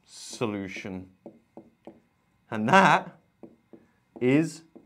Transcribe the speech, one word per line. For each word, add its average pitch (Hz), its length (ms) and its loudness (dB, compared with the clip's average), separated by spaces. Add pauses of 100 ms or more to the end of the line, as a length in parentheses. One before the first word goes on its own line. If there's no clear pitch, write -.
solution. 98 1040 -10 (1400)
And 110 180 -4
that 185 500 4 (1000)
is 147 420 2 (240)